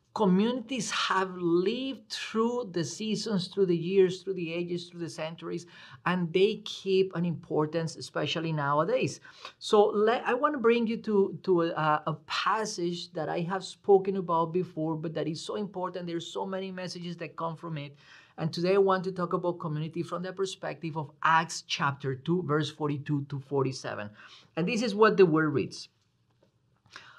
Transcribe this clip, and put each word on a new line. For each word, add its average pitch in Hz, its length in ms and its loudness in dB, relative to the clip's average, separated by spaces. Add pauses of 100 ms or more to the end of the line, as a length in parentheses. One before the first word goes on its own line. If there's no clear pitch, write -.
(140)
Communities 226 800 2
have 185 440 -2
lived 202 720 0
through 233 640 -2
the 170 100 0
seasons, 208 640 -4
through 196 180 2
the 175 100 4
years, 185 460 4
through 196 100 -4
the 175 180 -6
ages, 175 380 -6
through 175 120 -14
the 160 100 -6
centuries, 165 560 -8 (400)
and 175 260 0
they 214 320 2
keep 190 500 0
an 170 120 -2
importance, 156 680 -2
especially 160 540 -4
nowadays. 156 720 0 (380)
So 214 300 6
le-, 214 360 2
I 208 80 0
want 294 220 2
to 285 40 -2
bring 233 280 4
you 226 100 -2
to, 202 460 2
to 175 220 4
a, 156 420 2
a 156 80 0 (120)
passage 185 840 -2
that 151 160 -4
I 160 120 -2
have 180 220 -2
spoken 190 540 4
about 170 380 0
before, 160 420 -2
but 160 160 -6
that 151 160 -4
is 156 140 -6
so 226 140 -6
important. 185 500 -6
There's 170 200 -6
so 196 200 -6
many 190 240 -6
messages 175 480 -10
that 165 180 -12
come 165 180 -6
from 165 220 -10
it. 143 180 -10 (440)
And 160 120 -2
today 175 240 0
I 202 40 4
want 190 260 4
to 185 80 -4
talk 180 220 -4
about 175 240 -2
community 160 440 -4
from 170 200 -8
the 185 100 -8
perspective 165 640 -6
of 151 140 -6 (120)
Acts 165 440 2
chapter 139 480 -2
two, 170 280 0
verse 147 280 0
forty-two 143 580 -4
to 143 100 -8
forty-seven. 131 720 -2 (460)
And 170 100 0
this 226 160 0
is 214 120 0
what 214 240 6
the 190 60 10
word 156 300 4
reads. - 340 -4 (1300)